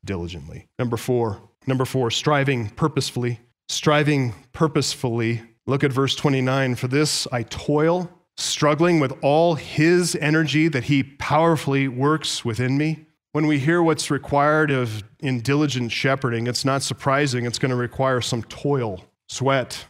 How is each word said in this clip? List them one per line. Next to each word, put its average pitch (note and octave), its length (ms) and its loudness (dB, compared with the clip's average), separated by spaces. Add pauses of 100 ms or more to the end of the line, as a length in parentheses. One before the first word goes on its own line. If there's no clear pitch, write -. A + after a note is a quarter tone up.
diligently. E2+ 600 -8 (100)
Number A#2+ 180 -2
four, A#2 460 -2 (240)
number C3 180 0
four, B2+ 260 0
striving C#3 600 0
purposefully. B2+ 680 -2 (280)
Striving D3 640 2 (200)
purposefully. A#2 880 0 (240)
Look C#3 180 0
at C3+ 80 2
verse C3 240 0
twenty-nine. C3 600 0
"For B2+ 120 -6
this D3 420 0
I B2 120 -4
toil, E3 680 0 (280)
struggling D3+ 600 2
with C3 200 0
all D#3 360 4
his E3+ 600 2
energy D3+ 520 2
that C3 160 -2
he C#3 180 2
powerfully C#3+ 840 0
works C#3 580 -2
within B2 320 0
me." D#3 260 -2 (280)
When D#3 140 0
we D3+ 120 2
hear E3 240 2
what's D#3+ 280 0
required D3 600 2
of, A2+ 340 -2 (160)
in C3 200 -2
diligent C3+ 520 0
shepherding, B2+ 540 -2
it's A#2+ 180 -4
not C3+ 180 0
surprising C3+ 640 0
it's A#2+ 140 -6
gonna C3 180 0
require B2 460 0
some A#2 220 -4
toil, A#2+ 600 -4 (240)
sweat. B2+ 600 -2